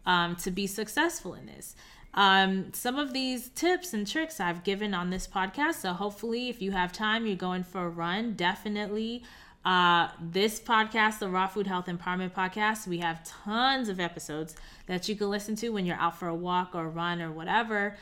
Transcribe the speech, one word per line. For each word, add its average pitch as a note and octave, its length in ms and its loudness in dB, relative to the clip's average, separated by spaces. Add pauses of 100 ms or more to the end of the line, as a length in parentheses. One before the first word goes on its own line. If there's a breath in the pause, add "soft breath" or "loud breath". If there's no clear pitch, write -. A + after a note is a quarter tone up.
um, F3 300 4
to - 140 -4
be G3 160 0
successful A3 680 -2
in - 100 -16
this. - 320 -16 (400 loud breath)
Um, F#3+ 560 6
some B3 240 -4
of C#4+ 160 -2
these B3+ 380 -2
tips F4+ 420 0
and G#3 140 -2
tricks D#4+ 320 -4
I've F3 240 0
given G3+ 320 0
on F3+ 160 0
this F#3 160 -4
podcast. C#4 480 0
So F3+ 180 -4
hopefully A3+ 560 -2
if A3+ 140 -6
you G3 80 0
have F3+ 220 0
time, A3 340 0
you're G#3 80 2
going F3+ 300 -2
for F3+ 220 -6
a - 20 -2
run, F3+ 460 -2
definitely, G#3 920 -2 (400 loud breath)
uh, F3 460 6 (100)
this F#3+ 400 0
podcast, A3 580 4
the G3+ 100 -2
Raw F#3 200 2
Food G3 180 -2
Health F3+ 200 -2
Empowerment F3+ 460 -2
Podcast, G#3+ 540 0
we F3 120 -2
have E3 260 -2
tons B3 640 0
of F#3 100 -2
episodes D#3+ 560 -4 (320 loud breath)
that F3+ 220 -2
you G#3 80 -2
can G#3 120 0
listen G#3 280 -2
to A#3 140 -2
when G#3 160 0
you're E3+ 100 0
out E3+ 200 0
for F3+ 120 -6
a E3 80 -2
walk F3+ 380 0
or E3 100 -2
a D#3+ 40 -4
run E3+ 320 -2
or D#3+ 120 -6
whatever G#3 680 0